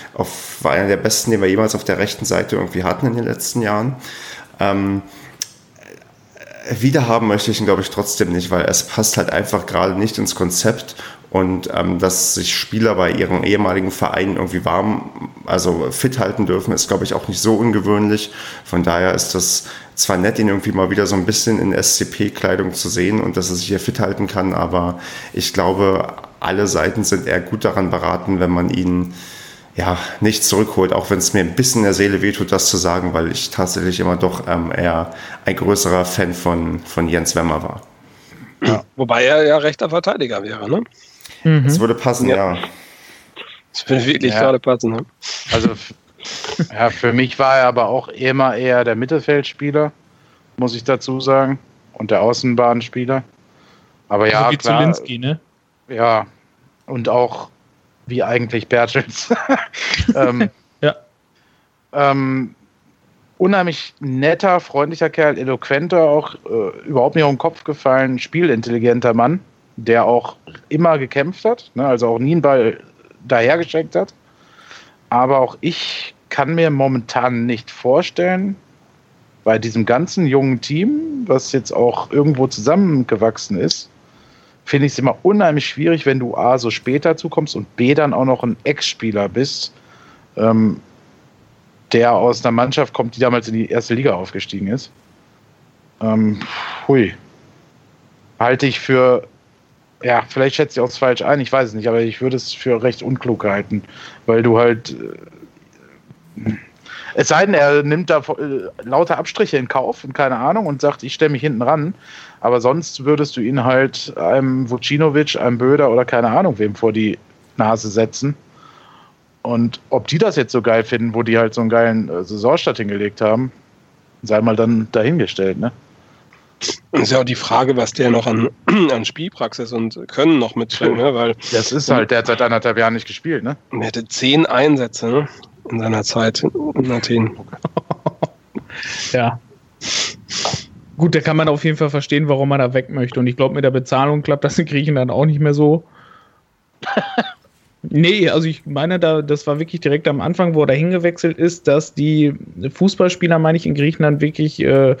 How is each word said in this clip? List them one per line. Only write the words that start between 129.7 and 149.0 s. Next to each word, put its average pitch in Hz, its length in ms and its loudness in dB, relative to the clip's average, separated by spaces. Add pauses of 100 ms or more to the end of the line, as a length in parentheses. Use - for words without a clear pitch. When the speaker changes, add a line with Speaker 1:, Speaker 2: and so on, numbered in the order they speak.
Speaker 2:
und 113 360 -6
Können 151 320 4
noch 113 160 -2
mitbringt, 117 420 0
ne? 135 160 2
Weil 117 220 0 (160)
Speaker 4:
Das 113 200 0
ist 143 200 0
halt, 117 200 2
der 120 80 4
hat 110 80 -2
seit 117 140 2
anderthalb 117 360 2
Jahren 113 180 2
nicht 110 120 -8
gespielt, 151 360 -6
ne? 135 120 -6 (160)
Speaker 2:
er 113 160 -4
hatte 113 200 -8
zehn 143 400 2
Einsätze, 127 640 2
ne? 143 160 0 (420)
In 113 100 -4
seiner 110 240 -2
Zeit 113 400 -2 (320)
in 127 160 0
Athen. 113 460 0 (800)
Speaker 3:
<laughs> - 960 -12
Ja. 120 280 0 (1600)
Gut, 165 160 4
da 160 80 4
kann 156 160 0
man 156 120 2
auf 147 160 0
jeden 156 120 0
Fall 151 120 2
verstehen, 147 400 0
warum 139 200 2
man 139 100 2
da 127 140 2
weg 131 160 0
möchte. 131 300 -2
Und 123 80 2
ich 123 80 -2
glaub, 135 180 2
mit 143 100 -2
der 131 80 4
Bezahlung 135 520 0
klappt 143 200 0
das 147 140 -2
in 170 80 2
Griechenland 147 460 0
auch 131 140 2
nicht 151 140 2
mehr 147 140 2
so. 151 300 4 (960)
<laughs> - 140 -6 (920)
Nee, 170 420 2
also 160 180 0
ich 160 180 -8
meine, 151 340 -4
da, 160 220 2